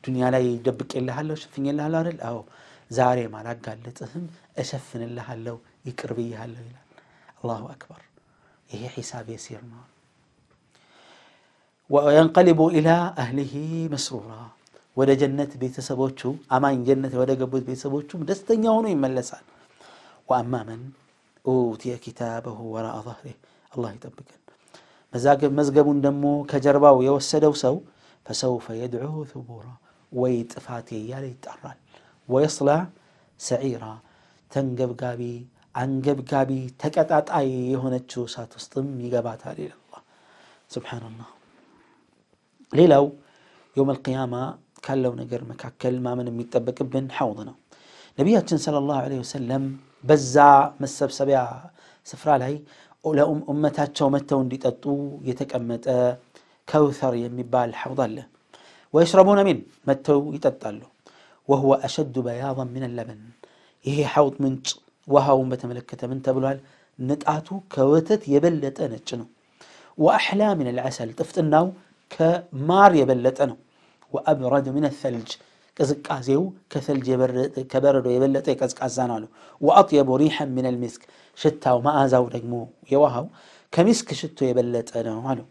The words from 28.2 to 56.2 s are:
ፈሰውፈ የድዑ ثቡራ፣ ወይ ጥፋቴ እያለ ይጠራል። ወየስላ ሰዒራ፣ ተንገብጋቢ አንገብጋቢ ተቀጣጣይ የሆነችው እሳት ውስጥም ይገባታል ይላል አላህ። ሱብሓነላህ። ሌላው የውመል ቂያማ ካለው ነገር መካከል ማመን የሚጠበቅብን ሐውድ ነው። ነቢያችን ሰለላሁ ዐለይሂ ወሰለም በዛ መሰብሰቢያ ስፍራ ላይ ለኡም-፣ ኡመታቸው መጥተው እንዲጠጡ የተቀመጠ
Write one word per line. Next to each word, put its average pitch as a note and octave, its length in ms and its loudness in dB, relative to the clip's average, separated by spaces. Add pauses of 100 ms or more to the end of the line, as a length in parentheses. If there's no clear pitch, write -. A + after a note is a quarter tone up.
ፈሰውፈ A#2+ 480 -4
የድዑ B2 380 -8 (140)
ثቡራ፣ A#2 400 -18 (460)
ወይ B2+ 220 0 (100)
ጥፋቴ A#2 520 -14
እያለ B2 300 -10
ይጠራል። - 520 -18 (500)
ወየስላ C#3+ 420 2 (680)
ሰዒራ፣ A#2+ 440 -4 (680)
ተንገብጋቢ B2 720 -4 (520)
አንገብጋቢ C3+ 760 -2 (260)
ተቀጣጣይ D3+ 720 0 (180)
የሆነችው B2+ 580 -4
እሳት A#2 280 -14
ውስጥም - 340 -8 (120)
ይገባታል A#2+ 600 -6
ይላል - 240 -14
አላህ። - 200 -20 (680)
ሱብሓነላህ። A2+ 580 -14 (1400)
ሌላው C#3+ 320 8 (720)
የውመል C3+ 240 2
ቂያማ C3 340 -6 (480)
ካለው C3 320 -2
ነገር A#2+ 300 -8
መካከል B2+ 560 -8
ማመን B2 280 -6
የሚጠበቅብን B2+ 840 -4
ሐውድ A2 300 -4
ነው። - 140 -14 (640)
ነቢያችን F3 400 2
ሰለላሁ D3 380 -2
ዐለይሂ C3+ 240 -4
ወሰለም C3 440 -6 (400)
በዛ C3+ 320 4 (420)
መሰብሰቢያ C#3 600 -2 (680)
ስፍራ - 300 -4
ላይ C3 180 -2 (500)
ለኡም-፣ D3+ 420 2
ኡመታቸው D3 600 -2
መጥተው C#3 320 0
እንዲጠጡ B2+ 440 -4 (400)
የተቀመጠ B2 600 -6 (840)